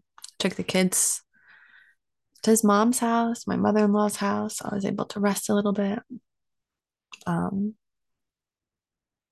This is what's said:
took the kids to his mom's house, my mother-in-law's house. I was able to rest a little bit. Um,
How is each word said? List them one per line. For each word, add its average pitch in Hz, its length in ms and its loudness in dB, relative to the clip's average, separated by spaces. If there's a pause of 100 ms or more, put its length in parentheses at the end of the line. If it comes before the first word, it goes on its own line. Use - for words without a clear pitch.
(400)
took 185 160 -2
the 180 80 -6
kids - 600 0 (1200)
to 220 80 4
his 220 120 4
mom's 208 360 4
house, 233 480 0
my 190 80 0
mother-in-law's 208 600 2
house. 208 440 -4
I 208 120 -8
was 196 120 -4
able 202 200 -4
to - 140 -10
rest 202 300 -2
a 208 60 2
little 202 180 0
bit. 202 260 -2 (1300)
Um, 196 480 -2 (1600)